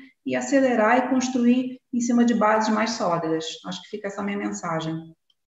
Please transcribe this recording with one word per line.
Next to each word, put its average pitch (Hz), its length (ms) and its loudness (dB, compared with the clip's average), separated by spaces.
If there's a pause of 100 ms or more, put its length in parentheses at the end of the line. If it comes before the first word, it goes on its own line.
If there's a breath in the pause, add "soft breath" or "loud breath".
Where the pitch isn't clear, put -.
(240 loud breath)
e 254 120 -2
acelerar 247 600 2
e 254 100 0
construir 254 720 2 (120)
em 240 80 0
cima 240 240 4
de 233 100 4
bases 214 380 2
mais 214 180 0
sólidas. 160 540 -2 (220)
Acho 180 160 -10
que - 60 -20
fica 208 200 -10
essa 202 140 -8
minha 202 160 -4
mensagem. 165 760 -6 (460)